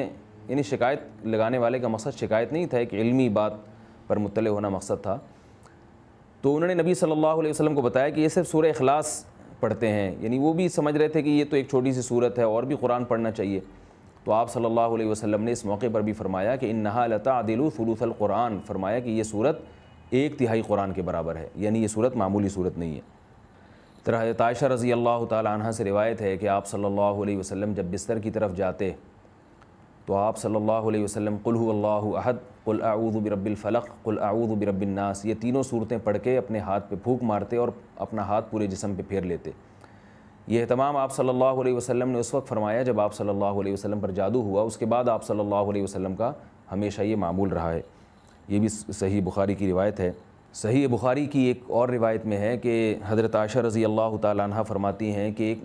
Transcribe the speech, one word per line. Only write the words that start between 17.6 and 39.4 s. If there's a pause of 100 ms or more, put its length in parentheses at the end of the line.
सुलुसल
कुरान",
फरमाया
कि
ये
सूरत (520)
एक
तिहाई
कुरान
के
बराबर
है,
यानी
ये
सूरत
मामूली
सूरत
नहीं
है। (1040)
तरह
हज़रत
आयशा
रज़ी
अल्लाह
ताला
अन्हा
से
रिवायत
है
कि
आप
सल्लल्लाहु
अलैहि
वसल्लम
जब
बिस्तर
की
तरफ
जाते (1120)
तो
आप
सल्लल्लाहु
अलैहि
वसल्लम
"कुल
हुवल्लाहु
अहद, (260)
कुल
अऊज़ु
बिरब्बिल
फलक, (180)
कुल
अऊज़ु
बिरब्बिन
नास",
ये
तीनों
सूरतें
पढ़
के
अपने
हाथ
पे
फूंक
मारते
और (260)
अपना
हाथ (100)
पूरे
जिस्म
पे
फेर
लेते। (960)